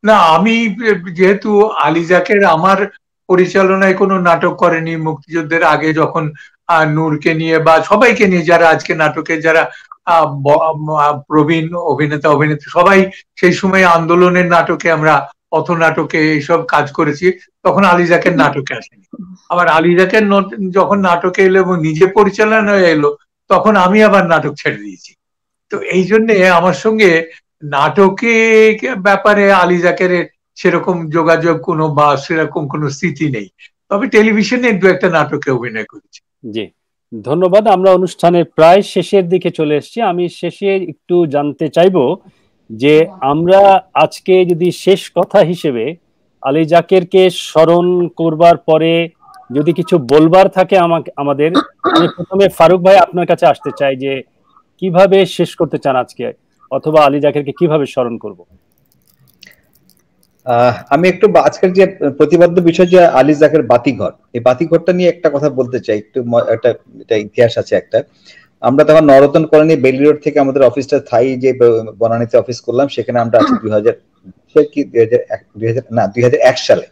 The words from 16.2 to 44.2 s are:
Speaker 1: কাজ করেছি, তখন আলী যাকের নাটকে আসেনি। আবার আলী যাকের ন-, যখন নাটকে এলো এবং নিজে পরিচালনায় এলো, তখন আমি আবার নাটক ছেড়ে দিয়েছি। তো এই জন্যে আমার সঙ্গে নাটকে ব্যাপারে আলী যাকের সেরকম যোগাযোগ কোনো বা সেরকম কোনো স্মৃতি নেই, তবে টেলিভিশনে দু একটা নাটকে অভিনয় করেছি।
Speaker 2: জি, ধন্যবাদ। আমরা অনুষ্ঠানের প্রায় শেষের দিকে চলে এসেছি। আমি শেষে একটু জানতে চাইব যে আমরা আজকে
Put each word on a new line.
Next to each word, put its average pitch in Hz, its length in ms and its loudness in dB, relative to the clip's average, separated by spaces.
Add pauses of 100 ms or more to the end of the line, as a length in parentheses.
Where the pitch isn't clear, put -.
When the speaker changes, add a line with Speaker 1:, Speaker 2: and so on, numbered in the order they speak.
Speaker 1:
কাজ 143 260 -2
করেছি, 160 400 -2 (320)
তখন 190 220 0
আলী 175 200 2
যাকের 175 300 0
নাটকে 139 380 -4
আসেনি। - 640 -18 (140)
আবার 175 180 0
আলী 165 280 2
যাকের 185 280 2
ন-, 196 480 -2
যখন 196 280 0
নাটকে 180 420 -2
এলো 190 180 4
এবং 180 220 -2
নিজে 160 260 0
পরিচালনায় 202 800 0
এলো, 147 320 0 (300)
তখন 208 280 2
আমি 190 280 2
আবার 190 240 2
নাটক 151 300 -2
ছেড়ে 127 200 -8
দিয়েছি। 101 360 -20 (560)
তো - 100 -8
এই - 240 -2
জন্যে 208 460 2
আমার 175 240 2
সঙ্গে 180 580 0 (320)
নাটকে 214 1120 2 (200)
ব্যাপারে 196 560 2
আলী 180 240 2
যাকের 175 500 -2 (280)
সেরকম 170 540 -4
যোগাযোগ 160 520 0
কোনো 156 260 -4
বা 147 300 0
সেরকম 160 500 -6
কোনো 147 220 -6
স্মৃতি 151 420 -6
নেই, 104 180 -10 (400)
তবে 202 180 -4
টেলিভিশনে 220 640 0
দু 190 160 0
একটা 185 220 0
নাটকে 147 420 -4
অভিনয় 113 320 -6
করেছি। - 680 -20
Speaker 2:
জি, 104 180 -10 (520)
ধন্যবাদ। 180 460 0
আমরা 190 240 2
অনুষ্ঠানের 175 540 0
প্রায় 170 360 4
শেষের 190 480 -2
দিকে 180 220 -2
চলে 151 260 -2
এসেছি। 185 240 -8
আমি 175 280 -4
শেষে 196 460 -6
একটু 175 500 -2
জানতে 143 440 -4
চাইব 170 460 0 (540)
যে 147 380 2 (140)
আমরা 180 600 2 (100)
আজকে 185 520 0